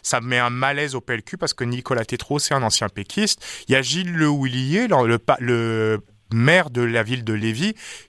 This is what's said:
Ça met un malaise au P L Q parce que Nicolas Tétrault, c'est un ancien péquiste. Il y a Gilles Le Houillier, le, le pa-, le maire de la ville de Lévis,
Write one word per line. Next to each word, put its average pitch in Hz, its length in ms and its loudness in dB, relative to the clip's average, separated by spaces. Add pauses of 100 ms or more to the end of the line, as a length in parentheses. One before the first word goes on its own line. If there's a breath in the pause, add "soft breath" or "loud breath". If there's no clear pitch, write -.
Ça - 200 0
met 123 180 0
un 120 100 2
malaise 139 460 -2
au 120 60 -4
P 127 120 -6
L 110 100 -4
Q - 140 -14
parce - 160 -4
que - 100 -6
Nicolas 123 420 -2
Tétrault, 143 340 -4
c'est - 160 -2
un 131 80 2
ancien 110 260 0
péquiste. - 800 -4
Il 127 60 4
y - 20 6
a 135 80 4
Gilles 175 320 -2
Le 156 120 2
Houillier, 139 600 0
le, 135 200 4
le 117 120 4
pa-, - 200 2
le 113 600 0 (340)
maire 139 380 4
de 120 100 0
la 117 220 2
ville 120 200 -4
de 110 100 -2
Lévis, 113 420 0 (340 loud breath)